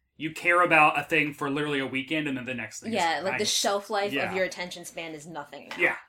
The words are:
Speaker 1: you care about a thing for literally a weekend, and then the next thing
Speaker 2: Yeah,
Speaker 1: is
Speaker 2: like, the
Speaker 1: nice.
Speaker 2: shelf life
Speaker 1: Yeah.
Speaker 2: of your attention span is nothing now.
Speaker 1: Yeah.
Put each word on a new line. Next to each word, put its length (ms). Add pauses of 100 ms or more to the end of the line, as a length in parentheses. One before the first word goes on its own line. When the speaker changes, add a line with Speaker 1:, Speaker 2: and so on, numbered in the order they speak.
(180)
Speaker 1:
you 140
care 300
about 360
a 60
thing 300
for 160
literally 300
a 60
weekend, 400
and 120
then 80
the 80
next 260
thing 140
Speaker 2:
Yeah, 240
Speaker 1:
is 80
Speaker 2:
like, 80
the 60
Speaker 1:
nice. 140
Speaker 2:
shelf 360
life 240
Speaker 1:
Yeah. 160
Speaker 2:
of 40
your 120
attention 400
span 280
is 140
nothing 400
now. 100
Speaker 1:
Yeah. 180 (140)